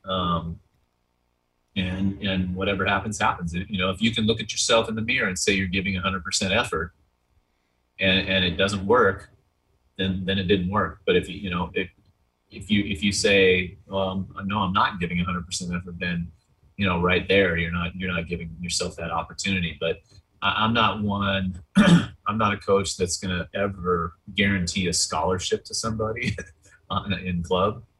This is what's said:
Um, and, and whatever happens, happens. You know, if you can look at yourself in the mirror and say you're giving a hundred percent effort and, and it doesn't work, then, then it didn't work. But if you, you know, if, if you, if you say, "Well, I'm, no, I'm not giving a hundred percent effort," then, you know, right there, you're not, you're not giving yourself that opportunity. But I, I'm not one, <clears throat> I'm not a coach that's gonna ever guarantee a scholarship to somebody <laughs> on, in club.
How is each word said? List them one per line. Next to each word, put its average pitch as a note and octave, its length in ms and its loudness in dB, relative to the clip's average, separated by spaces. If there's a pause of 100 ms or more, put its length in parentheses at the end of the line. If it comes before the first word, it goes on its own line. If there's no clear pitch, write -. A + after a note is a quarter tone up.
Um, E2+ 540 -2 (1160)
and, G2 460 -2
and F#2 340 -2
whatever G2 300 -2
happens, G2+ 340 -2
happens. E2+ 360 -2
You F#2+ 240 -4
know, F#2+ 100 0
if F#2 120 -4
you A2+ 100 2
can A2+ 160 0
look A2 120 2
at G#2+ 120 -8
yourself A2+ 360 2
in A2 60 -4
the A2 80 -2
mirror A#2 260 0
and F#2 120 -4
say G2+ 140 2
you're F#2+ 120 0
giving F#2+ 320 -2
a F2+ 40 -2
hundred F#2+ 220 -2
percent F#2 300 -2
effort F2+ 400 -2 (1040)
and, F#2+ 280 2
and F#2+ 180 2
it E2+ 120 0
doesn't G2+ 280 2
work, A#2 460 4 (680)
then, F#2+ 280 -2
then F#2+ 120 0
it F#2 100 -2
didn't F#2 220 4
work. G2+ 380 0
But A2+ 80 4
if - 120 2
you, F#2 80 -10
you G2+ 140 -8
know, F2 240 -4
if, C#3 160 -4 (640)
if A2 180 -14
you, G#2 140 4
if - 180 -4
you G2+ 100 2
say, F#2 680 4 (100)
"Well, F#2+ 400 -2 (100)
I'm, G2 100 -6
no, G#2 120 0
I'm F#2 140 0
not B2 260 0
giving F2 200 -2
a F2 40 0
hundred F2 240 -4
percent F2 260 -6
effort," F2 240 -8
then, E2+ 340 -4 (460)
you G2+ 80 0
know, F2 160 2
right F2+ 260 2
there, F#2 300 4
you're E2+ 140 -2
not, F2 240 -4
you're F2+ 180 -4
not E2 140 -4
giving E2+ 320 -8
yourself - 380 -4
that E2 120 -6
opportunity. E2 720 -4
But E2 220 -2 (420)
I, G2 200 0
I'm A2+ 100 2
not G#2+ 280 2
one, G2 680 -2
<clears throat> - 80 -8
I'm E3+ 640 4
not G#2 160 2
a G2 40 -2
coach G2 380 2
that's F2+ 220 -2
gonna F2+ 380 -4
ever F2+ 580 -2 (220)
guarantee G2 520 2
a E2+ 60 0
scholarship F#2 720 0
to - 80 -14
somebody A2 640 -4 (280)
<laughs> - 280 -20
on, G#2 220 -2
in F2 280 -4
club. F#2 420 0 (160)